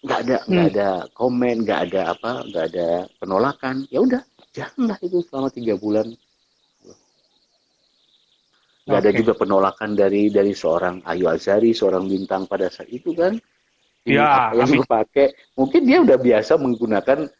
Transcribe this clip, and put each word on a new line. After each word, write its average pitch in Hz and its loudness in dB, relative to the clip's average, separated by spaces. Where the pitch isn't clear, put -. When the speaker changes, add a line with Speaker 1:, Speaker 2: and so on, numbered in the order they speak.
Speaker 1:
Nggak - -4
ada, 247 0
nggak 175 2
Speaker 2:
Hmm. - 0
Speaker 1:
ada 101 0
komen, 123 -2
nggak 101 -2
ada 92 -2
apa, 113 -6
nggak 85 -6
ada 87 -2
penolakan. 131 -4
Ya 143 0
udah, 247 0
jalanlah 220 -6
itu 180 -4
selama 135 -6
tiga 113 -4
bulan. 107 -2
Nggak 104 0
ada 101 4
Speaker 2:
Oke. - 0
Speaker 1:
juga 110 2
penolakan 101 0
dari, 101 2
dari 101 2
seorang 90 -2
Ayu 87 -2
Azhari, 101 2
seorang 95 0
bintang 95 -4
pada 95 -2
saat - -12
itu 139 -8
kan. 185 -2
Ini 135 2
Speaker 2:
Ya, 135 2
Speaker 1:
apa 117 0
yang 131 4
Speaker 2:
amin. 123 2
Speaker 1:
gue - -4
pakai? 127 2
Mungkin 135 2
dia 311 6
udah 131 6
biasa 123 4
menggunakan 123 0